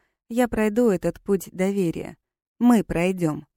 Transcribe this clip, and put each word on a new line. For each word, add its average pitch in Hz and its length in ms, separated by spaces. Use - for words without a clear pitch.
Я 240 180
пройду 220 420
этот 170 320
путь - 300
доверия. 185 680
Мы 240 240
пройдём. 175 720